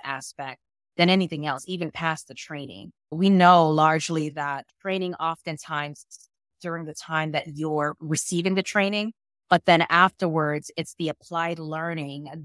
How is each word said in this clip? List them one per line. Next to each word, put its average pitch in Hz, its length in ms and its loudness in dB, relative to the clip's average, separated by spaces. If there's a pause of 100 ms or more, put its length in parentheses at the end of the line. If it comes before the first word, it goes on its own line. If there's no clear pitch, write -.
aspect 135 560 -12 (360)
than 175 140 4
anything 165 360 0
else, 135 200 -4
even 170 240 -6
past 160 380 -6
the - 60 -20
training. 143 580 -16 (180)
We 185 200 2
know 175 380 8
largely 156 640 2
that 143 360 -8 (140)
training 185 340 -4
oftentimes 156 920 -8 (540)
during 165 240 -8
the 151 100 -12
time 156 380 -4
that 147 240 -6
you're 151 420 -2
receiving 170 560 -2
the 185 80 0
training, 208 500 -2 (380)
but 175 140 4
then 165 260 6
afterwards, 160 880 2
it's - 180 -8
the 160 140 -6
applied 165 500 -6
learning 156 720 -8 (160)